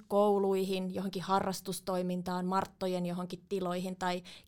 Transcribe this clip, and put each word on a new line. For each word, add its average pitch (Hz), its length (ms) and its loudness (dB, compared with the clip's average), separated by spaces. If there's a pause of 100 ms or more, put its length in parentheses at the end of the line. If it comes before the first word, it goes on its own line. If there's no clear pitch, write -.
kouluihin, 190 880 4
johonkin 190 280 -4
harrastustoimintaan, 180 1200 -2
marttojen 185 600 0
johonkin 180 420 -6
tiloihin 185 480 -2
tai 180 260 0 (260)